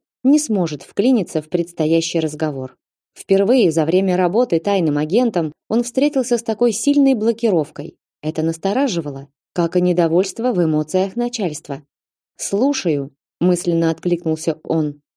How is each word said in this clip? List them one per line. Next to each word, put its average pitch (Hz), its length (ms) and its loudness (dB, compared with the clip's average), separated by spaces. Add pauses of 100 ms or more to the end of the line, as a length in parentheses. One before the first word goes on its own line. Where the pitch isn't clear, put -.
(260)
не 285 140 6
сможет 180 420 -2
вклиниться 214 600 0
в - 80 -10
предстоящий 165 680 0
разговор. 151 560 -4 (400)
Впервые 196 560 2
за 156 140 2
время 180 320 2
работы 185 420 2
тайным 170 380 0
агентом 165 560 0 (160)
он 240 140 0
встретился 262 540 0
с 226 60 -8
такой 226 300 0
сильной 277 400 2
блокировкой. 202 840 -2 (260)
Это 156 200 -4
настораживало, 165 840 -2 (260)
как 170 240 0
и 175 40 2
недовольство 180 680 0
в 180 100 0
эмоциях 165 540 0
начальства. 196 680 -6 (540)
«Слушаю», 190 760 -2 (260)
мысленно 170 520 0
откликнулся 165 720 -2
он. 151 360 -2 (180)